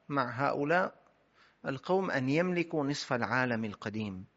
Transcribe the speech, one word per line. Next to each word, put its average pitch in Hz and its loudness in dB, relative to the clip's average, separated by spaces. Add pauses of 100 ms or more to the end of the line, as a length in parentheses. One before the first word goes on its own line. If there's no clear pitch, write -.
مع 139 0
هؤلاء 143 0 (640)
القوم 175 0
أن 131 0
يملكوا 170 2
نصف 143 -2
العالم 120 0
القديم؟ 101 -6 (120)